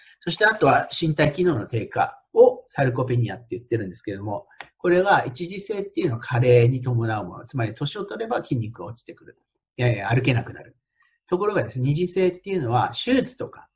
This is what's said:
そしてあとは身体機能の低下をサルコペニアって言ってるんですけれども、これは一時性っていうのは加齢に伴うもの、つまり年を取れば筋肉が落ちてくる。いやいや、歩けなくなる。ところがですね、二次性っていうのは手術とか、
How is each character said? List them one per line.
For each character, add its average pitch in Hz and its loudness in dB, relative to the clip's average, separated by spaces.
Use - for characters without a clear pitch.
そ 175 -6
し 160 -4
て 214 2
あ 220 4
と 190 2
は 123 4
身 156 0
体 147 2
機 180 -2
能 160 2
の 104 -6
低 110 -4
下 - -4
を - 6
サ - 0
ル 127 2
コ 123 -2
ペ 123 0
ニ 110 0
ア 90 -8
っ - -16
て - -10
言 120 -8
っ - -20
て - -4
る 101 -4
ん - -8
で 87 -12
す - -16
け - -8
れ 98 -8
ど 101 -10
も、 104 -8
こ 180 0
れ 180 4
は 190 4
一 170 -8
時 196 -10
性 202 -6
っ 196 -4
て - -6
い - -2
う 170 2
の 117 -4
は 117 -8
加 - -2
齢 123 8
に 127 0
伴 113 -2
う 101 -8
も 90 -14
の、 - -16
つ - -8
ま 120 0
り 110 -6
年 - -6
を 202 -6
取 - -10
れ 226 -6
ば 233 -2
筋 - -2
肉 107 -6
が 87 -10
落 - -14
ち - -20
て - -18
く - -20
る。 - -20
い 127 0
や 123 4
い 104 0
や、 98 -2
歩 127 4
け 131 2
な 117 0
く - -16
な - -16
る。 - -20
と 180 0
こ 202 0
ろ 208 -2
が 147 0
で - -6
す - -8
ね、 127 0
二 147 2
次 180 0
性 185 2
っ 180 -6
て 196 -10
い 190 -2
う 170 -2
の 117 -2
は 117 2
手 - 0
術 247 0
と - -8
か、 - -20